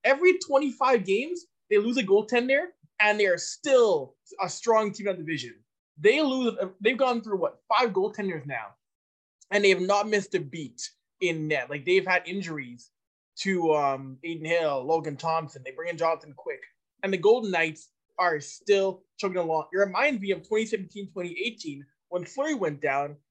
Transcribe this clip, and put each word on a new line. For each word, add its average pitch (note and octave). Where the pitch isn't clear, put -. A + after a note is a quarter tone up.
every E4+
twenty-five C4+
games, C#4
they G#3
lose A3+
a B3
goaltender, A#3+
and G#3+
they G3+
are F3+
still A3
a F#3
strong A3
team G#3
in F#3+
the E3+
division. C3
They A3+
lose, C4
they've A3
gone B3
through, G#3
what, -
five A#3
goaltenders F#3+
now, A#2
and G3+
they G3
have F3+
not G3+
missed G3+
a E3+
beat D3
in D#3+
net. C3+
Like, C#3+
they've F3+
had F3+
injuries D#3
to, F3
um, C3+
Aiden E3
Hill, D#3
Logan D3+
Thompson. D#3+
They C3+
bring D#3+
in E3+
Jonathan D#3
Quick, C#3+
and G3
the F#3+
Golden G#3+
Knights E3
are E3+
still G3
chugging F#3
along. D#3+
It F#3
reminds G3+
me G3
of D#3+
twenty A3
seventeen, G3
twenty F3
eighteen D#3
when F3
Fleury D4
went D3+
down C#3+